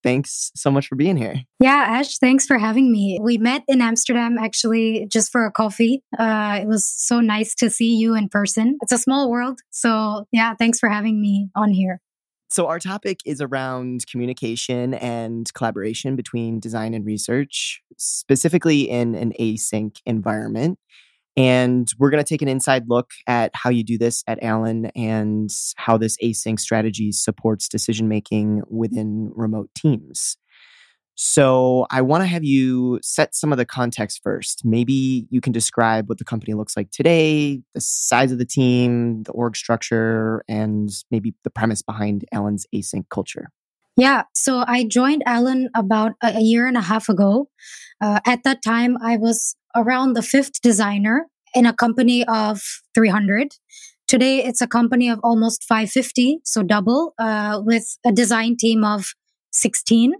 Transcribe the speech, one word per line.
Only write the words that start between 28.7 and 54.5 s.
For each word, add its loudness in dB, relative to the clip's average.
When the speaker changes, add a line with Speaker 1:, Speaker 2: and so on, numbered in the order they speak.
Speaker 1:
remote -4
teams. -2
So 2
I 2
wanna 2
have -2
you 2
set -2
some 0
of 2
the 0
context -4
first. -6
Maybe 0
you 0
can -2
describe 0
what -6
the -10
company -6
looks -6
like -6
today, 2
the -8
size 0
of -2
the 0
team, 2
the -12
org -4
structure, -2
and -2
maybe -2
the -6
premise -4
behind -4
Alan's -4
async -8
culture. -8
Speaker 2:
Yeah, 4
so 0
I 0
joined 2
Alan 2
about 2
a, 2
a 2
year 4
and 0
a 2
half -2
ago. 4
Uh, 0
at 0
that 0
time, 2
I 0
was 0
around 2
the 0
fifth 0
designer 2
in 6
a 6
company 2
of 0
three 6
hundred. 0
Today, 4
it's -2